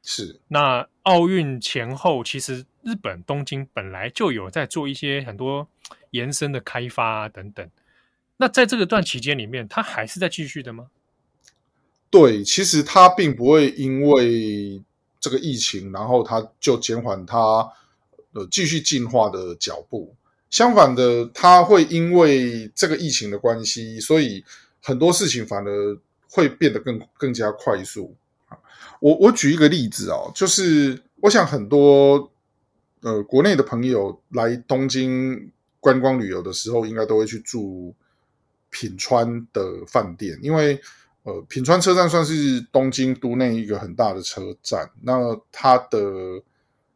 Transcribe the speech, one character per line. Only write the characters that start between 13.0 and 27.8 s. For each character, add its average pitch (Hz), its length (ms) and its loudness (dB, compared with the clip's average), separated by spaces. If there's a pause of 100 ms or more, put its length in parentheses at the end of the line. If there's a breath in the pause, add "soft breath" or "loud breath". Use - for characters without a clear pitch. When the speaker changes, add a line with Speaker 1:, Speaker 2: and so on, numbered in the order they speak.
Speaker 1:
并 165 260 0
不 120 140 0
会 147 220 6
因 135 320 -4
为 110 760 2 (380)
这 - 100 -6
个 131 100 -4
疫 143 160 -6
情， 98 360 -8
然 98 140 -8
后 123 180 2
它 113 220 -4 (140)
就 127 180 0
减 117 240 -6
缓 95 240 -6
它， 117 120 -4 (960 soft breath)
呃， 98 180 -12
继 190 160 -4
续 156 140 -4
进 123 300 -4
化 113 200 2
的 92 260 -8
脚 - 340 -10
步。 98 260 -12 (340)
相 240 240 2
反 139 220 6
的， 120 380 2
它 180 280 8
会 175 220 6
因 165 300 0
为 127 600 4
这 190 140 0
个 156 80 -2
疫 165 140 -6
情 110 200 -6
的 101 80 -8
关 113 280 -2
系， 113 340 -10
所 156 220 2
以 104 200 -4 (400 soft breath)
很 131 160 -6
多 165 140 2
事 180 160 -2
情 117 180 -4
反 101 160 -6
而 101 360 -4 (320)
会 165 180 2
变 135 240 0
得 110 80 -6
更， 117 220 -8 (160)
更 131 160 -4
加 110 180 -2
快 104 320 -4